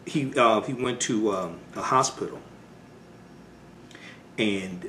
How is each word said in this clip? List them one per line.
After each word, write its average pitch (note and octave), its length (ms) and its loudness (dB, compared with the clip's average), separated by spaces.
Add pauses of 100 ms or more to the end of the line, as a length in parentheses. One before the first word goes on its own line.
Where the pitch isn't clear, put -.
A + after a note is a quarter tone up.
he, C3+ 320 -2
uh, A2+ 240 6
he C3+ 120 -4
went B2 280 -2
to, A2 340 2
um, F2 240 -4 (160)
a G2 80 -8
hospital, C3 560 0 (2000)
and, F#2+ 500 -2